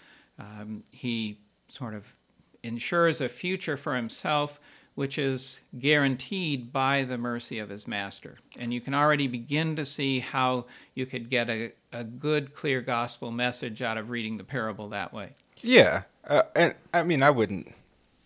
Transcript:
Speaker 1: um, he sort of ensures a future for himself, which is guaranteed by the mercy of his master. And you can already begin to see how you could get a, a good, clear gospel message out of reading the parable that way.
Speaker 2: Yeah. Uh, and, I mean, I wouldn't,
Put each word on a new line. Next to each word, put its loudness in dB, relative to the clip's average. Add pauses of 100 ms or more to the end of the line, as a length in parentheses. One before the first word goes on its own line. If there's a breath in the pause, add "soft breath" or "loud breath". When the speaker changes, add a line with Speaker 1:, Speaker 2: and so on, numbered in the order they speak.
(400 soft breath)
Speaker 1:
um, -12
he -4 (300)
sort -10
of -14 (480)
ensures 2
a 0
future -4
for -4
himself, -2 (360 soft breath)
which -4
is -2 (180)
guaranteed 0
by 2
the -4
mercy -6
of -8
his -8
master. -8 (200)
And -6
you -4
can -6
already 4
begin -2
to -4
see 0
how 0 (300 soft breath)
you -4
could -10
get 2
a, -4 (220)
a -8
good, -2
clear -2
gospel -4
message -2
out -2
of -6
reading -4
the -10
parable -6
that -6
way. -10 (320)
Speaker 2:
Yeah. 8 (260)
Uh, 6 (120)
and, 6 (200)
I 4
mean, 4
I 10
wouldn't, 2 (520)